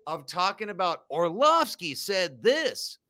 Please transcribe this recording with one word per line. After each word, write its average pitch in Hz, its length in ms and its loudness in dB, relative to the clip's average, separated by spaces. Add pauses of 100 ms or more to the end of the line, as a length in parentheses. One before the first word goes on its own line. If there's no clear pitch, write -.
of 147 220 -8
talking 196 420 -2
about 180 400 -2
Orlovsky 180 840 2
said 170 480 -4
this. 254 560 0 (100)